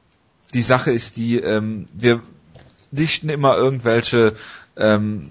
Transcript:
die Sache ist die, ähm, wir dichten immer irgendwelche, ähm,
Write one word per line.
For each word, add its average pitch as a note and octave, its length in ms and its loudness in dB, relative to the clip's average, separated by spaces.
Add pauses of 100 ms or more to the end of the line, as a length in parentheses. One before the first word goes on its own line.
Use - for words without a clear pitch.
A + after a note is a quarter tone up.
(540)
die B2 80 0
Sache B2+ 300 0
ist A#2 240 -4
die, A#2 240 -2
ähm, G#2+ 540 -4
wir A#2 280 2 (680)
dichten D#3 380 -4
immer C#3+ 260 2
irgendwelche, A#2 800 2 (420)
ähm, G#2+ 540 0